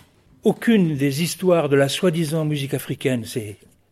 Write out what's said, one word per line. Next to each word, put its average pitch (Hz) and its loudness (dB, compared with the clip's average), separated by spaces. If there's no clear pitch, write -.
aucune 196 2
des 139 -2
histoires 170 0
de 139 4
la 139 4
soi-disant 160 0
musique 143 -4
africaine, 127 -4
c'est 104 -8